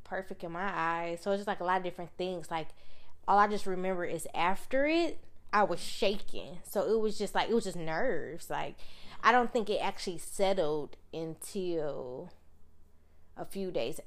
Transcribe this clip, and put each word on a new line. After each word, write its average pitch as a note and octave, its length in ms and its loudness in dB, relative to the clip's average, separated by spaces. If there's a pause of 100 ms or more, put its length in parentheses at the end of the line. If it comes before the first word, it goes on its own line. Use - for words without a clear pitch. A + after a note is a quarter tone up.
perfect F#3+ 400 -6
in E3+ 80 -6
my F#3 220 -2
eyes. E3+ 480 -2
So G3+ 100 -2
it's G3 100 2
just, G3+ 60 -8
like, G3+ 120 -2
a F3+ 40 -6
lot F3+ 140 4
of F#3 60 -2
different F3 340 -6
things. F3+ 320 -4
Like, E3 200 -4 (580)
all G3 100 8
I G#3 100 10
just G#3 200 2
remember F#3 380 0
is D#3 280 -4
after G3 540 2
it, E4 320 2 (340)
I G#3 100 6
was F3 160 2
shaking. - 840 2
So - 180 -2 (120)
it A3+ 60 4
was G#3+ 180 2
just, G3+ 180 -2
like, F3+ 140 2
it G3+ 40 0
was A3+ 100 4
just F3 140 -4
nerves. E3 720 0
Like, D3 260 -4 (480)
I A3 80 8
don't A#3+ 220 6
think A3 160 0
it G3 80 2
actually F#3+ 400 -4
settled D#3+ 800 0 (160)
until D#3+ 1160 -6 (1080)
a E3 80 -8
few G3 260 -6
days C#3 360 -2